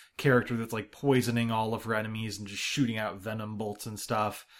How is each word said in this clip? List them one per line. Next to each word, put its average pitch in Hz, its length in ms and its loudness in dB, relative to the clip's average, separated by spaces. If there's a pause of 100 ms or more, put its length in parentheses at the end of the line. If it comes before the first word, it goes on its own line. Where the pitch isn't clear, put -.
(160)
character 123 400 4
that's, 113 160 -4
like, 107 180 -4
poisoning 117 640 4
all 110 220 0
of 107 100 -4
her 113 100 0
enemies 110 460 -4
and 101 80 -10
just 101 120 -8
shooting 117 380 2
out 101 220 -4
venom 107 360 -6
bolts 104 300 -6
and 110 140 -8
stuff. 107 440 0 (160)